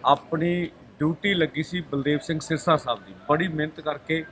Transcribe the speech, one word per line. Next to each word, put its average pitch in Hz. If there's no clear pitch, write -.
ਆਪਣੀ 165
ਡਿਊਟੀ 165
ਲੱਗੀ 156
ਸੀ 180
ਬਲਦੇਵ 147
ਸਿੰਘ 156
ਸਿਰਸਾ 160
ਸਾਹਿਬ 120
ਦੀ। -
ਬੜੀ 165
ਮਿਹਨਤ 156
ਕਰਕੇ 151